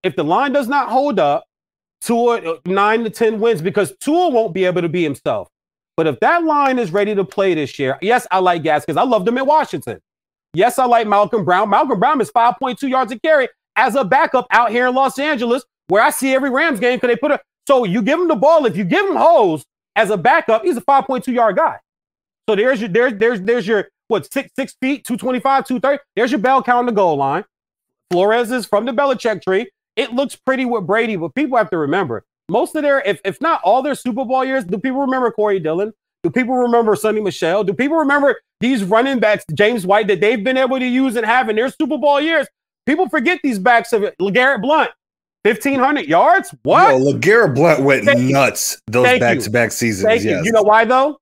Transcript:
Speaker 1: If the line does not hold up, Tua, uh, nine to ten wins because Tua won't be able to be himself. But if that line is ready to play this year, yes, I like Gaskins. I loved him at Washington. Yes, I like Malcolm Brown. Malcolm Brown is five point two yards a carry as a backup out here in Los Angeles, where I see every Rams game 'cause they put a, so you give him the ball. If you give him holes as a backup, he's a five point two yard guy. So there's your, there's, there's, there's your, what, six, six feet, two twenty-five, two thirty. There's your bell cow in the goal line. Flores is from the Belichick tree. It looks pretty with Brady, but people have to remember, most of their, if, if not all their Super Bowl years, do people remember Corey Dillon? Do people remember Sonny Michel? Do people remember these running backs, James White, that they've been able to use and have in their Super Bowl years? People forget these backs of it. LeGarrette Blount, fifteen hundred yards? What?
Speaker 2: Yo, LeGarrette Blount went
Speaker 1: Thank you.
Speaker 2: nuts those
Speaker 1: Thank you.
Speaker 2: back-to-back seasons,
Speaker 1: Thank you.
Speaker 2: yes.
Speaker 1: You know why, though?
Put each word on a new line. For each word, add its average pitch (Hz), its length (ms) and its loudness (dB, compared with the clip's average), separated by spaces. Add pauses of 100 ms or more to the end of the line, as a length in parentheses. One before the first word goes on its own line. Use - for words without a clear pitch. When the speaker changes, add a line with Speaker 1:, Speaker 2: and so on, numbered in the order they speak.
Speaker 1:
If 185 140 -4
the 165 60 -2
line 226 280 0
does 269 160 -2
not 262 220 -2
hold 262 300 0
up, 147 260 0 (560)
Tua, 233 400 0
uh, 165 240 -6
nine 208 400 0
to 214 40 -4
ten 220 300 -2
wins 214 220 0
because 185 380 -2
Tua 339 300 0
won't 214 240 0
be 185 120 -2
able 180 160 0
to 165 80 -4
be 175 120 -2
himself. 131 460 -4 (480)
But 160 120 0
if 143 140 -4
that 330 220 2
line 285 360 0
is 190 120 -4
ready 208 240 -2
to 196 80 0
play 196 300 -2
this 151 240 -6
year, 135 240 -2
yes, 233 300 0
I 190 80 0
like 175 240 0
Gaskins. 151 340 -2
I 196 60 2
loved 220 240 0
him 240 100 0
at 269 80 -4
Washington. 262 540 -2 (540)
Yes, 233 260 0
I 254 60 2
like 233 220 2
Malcolm 208 380 0
Brown. 185 240 2
Malcolm 240 300 0
Brown 269 220 0
is 190 80 -4
five 240 300 2
point 254 200 -6
two 277 80 -6
yards 254 240 -2
a 247 80 -10
carry 302 300 2 (260)
as 233 200 2
a 269 80 2
backup 254 480 0
out 233 200 4
here 247 160 0
in 247 80 0
Los 262 240 0
Angeles, 254 440 -2 (240)
where 196 140 4
I 285 80 4
see 269 240 -2
every 269 160 0
Rams 269 300 0
game 247 200 0
'cause 247 100 0
they 233 60 2
put 294 160 -2
a, 262 80 0 (280)
so 262 160 4
you 208 180 0
give 285 180 0
him 359 80 0
the 311 80 2
ball. 294 300 2
If 175 120 -2
you 208 60 -2
give 359 220 0
him 359 100 -2
holes 220 500 2 (300)
as 202 140 2
a 208 80 0
backup, 233 460 0
he's 339 140 -2
a - 40 -8
five 277 240 0
point 254 200 -4
two 247 80 -4
yard 220 240 2
guy. 294 200 -2 (720)
So 214 60 2
there's 226 260 0
your, 226 80 -6
there's, 233 240 0
there's, 214 280 0
there's 220 240 -2
your, 208 220 0 (220)
what, 214 240 -2
six, 269 240 -6
six 277 240 -8
feet, 269 240 -4
two 247 100 -6
twenty-five, 262 500 -2
two 247 140 -6
thirty. 277 200 0 (180)
There's 226 140 0
your 233 100 -2
bell 254 200 2
cow 247 200 0
in 247 60 -2
the 240 40 -2
goal 185 240 0
line. 139 300 -2 (680)
Flores 214 400 0
is 247 140 -4
from 214 200 0
the 262 60 -4
Belichick 240 520 -2
tree. 190 260 -2 (260)
It 233 180 -4
looks 269 220 -4
pretty 262 300 -2
with 220 220 -4
Brady, 220 280 0
but 165 200 -8
people 269 200 -2
have 214 140 0
to 180 80 -4
remember, 147 480 -4 (240)
most 247 260 -2
of 302 60 -2
their, 277 200 0
if, 196 220 -4
if 196 160 -8
not 311 240 -2
all 240 200 2
their 285 120 -4
Super 247 300 -6
Bowl 262 180 -2
years, 262 220 -4
do 190 120 -6
people 262 220 -4
remember 262 320 -2
Corey 208 280 -2
Dillon? 170 340 -4 (300)
Do 170 80 -2
people 254 240 -2
remember 233 400 2
Sonny 214 260 -2
Michel? 185 420 -2
Do 190 100 -2
people 285 240 -2
remember 285 440 0 (180)
these 240 240 0
running 233 360 0
backs, 214 340 0
James 208 320 0
White, 196 220 2
that 190 120 0
they've 208 240 0
been 262 140 0
able 262 220 0
to 254 60 -2
use 254 300 0
and 226 100 -2
have 233 220 2
in 214 80 -2
their 240 140 0
Super 302 280 -4
Bowl 285 220 2
years? 302 280 0 (400)
People 311 200 0
forget 311 360 -2
these 233 160 -2
backs 233 340 2
of 202 100 0
it. 185 160 -6
LeGarrette 233 420 0
Blount, 277 280 0 (540)
fifteen 247 360 0
hundred 254 280 0
yards? 247 460 2 (100)
What? 185 260 4
Speaker 2:
Yo, 135 240 2
LeGarrette 165 420 2
Blount 143 280 4
went 139 220 2
Speaker 1:
Thank 277 140 4
you. 131 120 0
Speaker 2:
nuts 135 560 0
those 123 180 2
Speaker 1:
Thank 247 160 2
you. 120 60 2
Speaker 2:
back-to-back 117 440 0
seasons, 110 360 -2
Speaker 1:
Thank 226 160 2
you. 107 80 -2
Speaker 2:
yes. 127 140 -2
Speaker 1:
You 226 80 0
know 214 100 4
why, 214 220 4
though? 262 360 0